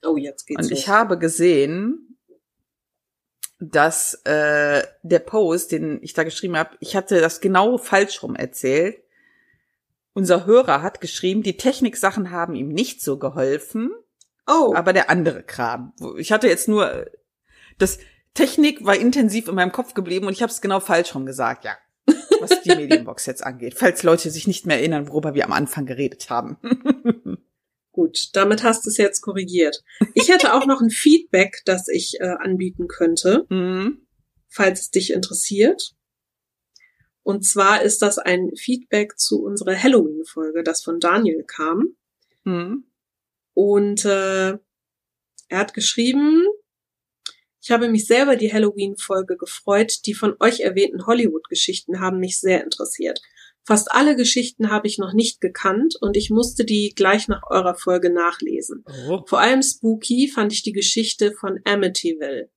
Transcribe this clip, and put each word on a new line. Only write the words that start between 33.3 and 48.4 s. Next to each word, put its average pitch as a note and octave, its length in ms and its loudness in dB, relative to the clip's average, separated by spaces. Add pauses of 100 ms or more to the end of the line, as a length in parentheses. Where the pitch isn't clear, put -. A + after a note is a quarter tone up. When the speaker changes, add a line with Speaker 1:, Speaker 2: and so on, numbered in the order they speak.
Speaker 2:
Mhm. F#3 560 -2 (420)
Speaker 1:
falls F#3+ 340 0
es - 100 -12
dich F#3+ 200 0
interessiert. G3+ 840 0 (1300)
Und G3+ 200 -2
zwar G3+ 380 4
ist G#3 220 2
das G3+ 160 2
ein F3+ 360 0
Feedback G#3+ 640 -4
zu - 240 0
unserer G3+ 320 -2
Halloween-Folge, E3 880 0
das E3 200 -4
von E3 160 -6
Daniel F3 440 0
kam. E3+ 520 -4 (480)
Speaker 2:
Mhm. F#3+ 420 -6 (680)
Speaker 1:
Und, G3+ 520 2
äh, F#3+ 520 0 (920)
er F3+ 100 -4
hat G3+ 140 -2
geschrieben: C#4+ 720 2 (1160)
„Ich - 100 -4
habe A#3 180 2
mich A3 160 2
sehr B3 180 4
über C#4 120 4
die G#3+ 180 -2